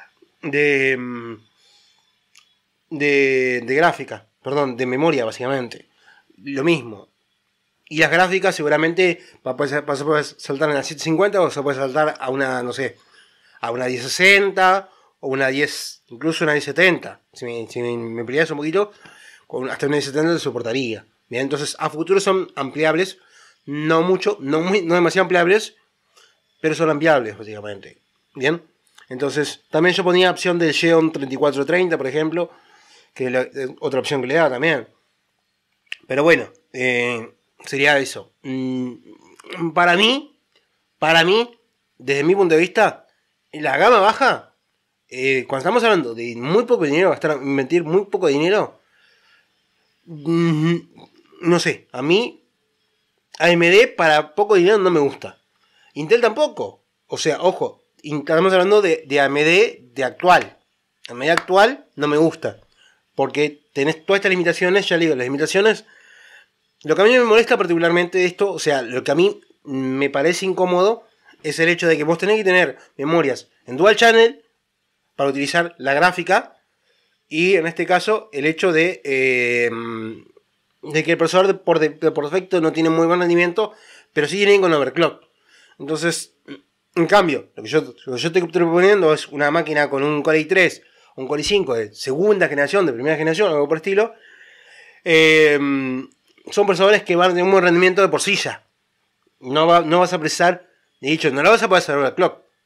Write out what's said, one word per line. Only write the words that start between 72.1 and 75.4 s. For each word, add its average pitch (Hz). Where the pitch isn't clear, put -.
tenés 208
que 214
tener 180
memorias 143
en 123
dual 202
channel 226
para 139
utilizar 143